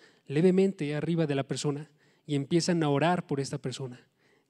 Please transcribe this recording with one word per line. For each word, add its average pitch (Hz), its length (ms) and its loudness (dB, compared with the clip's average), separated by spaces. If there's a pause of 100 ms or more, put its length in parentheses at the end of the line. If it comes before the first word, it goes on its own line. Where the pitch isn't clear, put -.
(280)
levemente 180 640 2
arriba 160 320 0
de 143 80 -2
la 139 80 0
persona 143 480 -6 (360)
y 170 100 -2
empiezan 170 460 0
a 147 80 2
orar 160 360 2
por 139 140 -2
esta 139 180 -6
persona, 127 480 -10 (420)